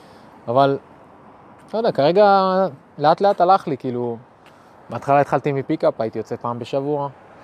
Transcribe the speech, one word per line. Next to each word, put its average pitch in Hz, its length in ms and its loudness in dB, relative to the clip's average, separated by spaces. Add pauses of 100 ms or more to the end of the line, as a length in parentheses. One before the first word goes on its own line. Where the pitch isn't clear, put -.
(480)
אבל, 135 300 2 (960)
לא 208 40 -4
יודע, 226 140 0
כרגע 190 520 4 (540)
לאט 151 220 2
לאט 196 200 2
הלך 185 280 2
לי, 143 80 -4
כאילו, 120 400 -6 (760)
בהתחלה 139 300 0
התחלתי 143 320 0
מפיקאפ, 143 480 -4
הייתי 113 180 -6
יוצא 110 180 -8
פעם 120 220 -8
בשבוע, 143 500 -6 (340)